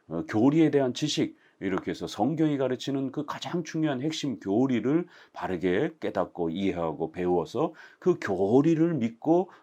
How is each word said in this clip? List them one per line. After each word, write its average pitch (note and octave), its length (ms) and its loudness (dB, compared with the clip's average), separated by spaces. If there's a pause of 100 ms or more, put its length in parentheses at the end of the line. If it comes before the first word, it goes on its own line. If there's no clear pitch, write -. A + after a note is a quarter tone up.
어, E2 220 -4
교리에 C#3+ 420 4
대한 C3+ 220 2
지식, D3+ 420 -2 (280)
이렇게 F#2 280 -2
해서 E2+ 160 -6
성경이 C#3+ 500 0
가르치는 C3+ 560 -2
그 D3 120 -6
가장 E3+ 380 -8
중요한 D#3 380 -2
핵심 D3 380 -4
교리를 B2+ 680 0 (240)
바르게 F#2 680 0
깨닫고 F2 480 -2
이해하고 E2+ 640 -2
배워서 F2+ 600 0 (260)
그 F3+ 200 2
교리를 C#3+ 760 4
믿고, D3 540 0 (140)